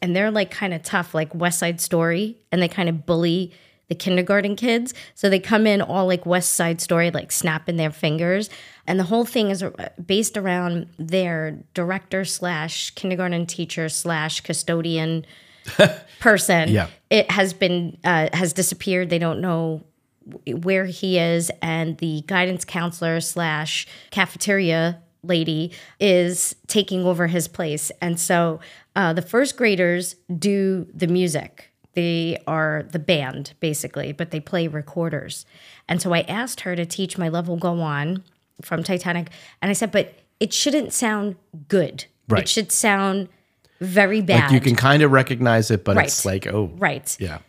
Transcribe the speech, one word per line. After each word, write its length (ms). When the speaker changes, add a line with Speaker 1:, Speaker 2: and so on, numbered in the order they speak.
Speaker 1:
and 140
they're, 160
like, 200
kinda 280
tough, 340
like 200
West 260
Side 200
Story, 560
and 100
they 80
kinda 240
bully 600
the 60
kindergarten 600
kids. 380
So 160
they 100
come 260
in 140
all, 260
like, 200
West 260
Side 280
Story, 300
like, 220
snapping 440
their 140
fingers. 600
And 140
the 40
whole 200
thing 260
is, 120
uh, 80
based 320
around 520
their 600
director 540
slash 640
kindergarten 560
teacher 420
slash 540
custodian 840
Speaker 2:
<laughs> 560
Speaker 1:
person. 500
Speaker 2:
Yeah. 180
Speaker 1:
It 200
has 220
been, 520
uh, 280
has 200
disappeared. 580
They 80
don't 220
know 440
w-, 300
where 260
he 340
is. 320
And 360
the 280
guidance 380
counselor 560
slash 680
cafeteria 880
lady 500
is 560
taking 380
over 220
his 220
place. 420
And 200
so, 400
uh, 200
the 80
first 340
graders 600
do 560
the 120
music. 640
They 520
are 460
the 80
band, 600
basically, 520
but 180
they 100
play 280
recorders. 760
And 120
so 120
I 100
asked 380
her 160
to 100
teach 320
My 100
Love 200
Will 80
Go 240
On 420
from 220
Titanic. 460
And 100
I 20
said, 180
"But 240
it 140
shouldn't 400
sound 420
good. 380
Speaker 2:
Right. 140
Speaker 1:
It 60
should 220
sound 580
very 400
bad." 240
Speaker 2:
Like, 80
you 80
can 160
kinda 320
recognize 640
it, 120
but 120
it's 280
Speaker 1:
Right. 200
Speaker 2:
like, 100
oh. 220
Speaker 1:
Right. 420
Speaker 2:
Yeah. 200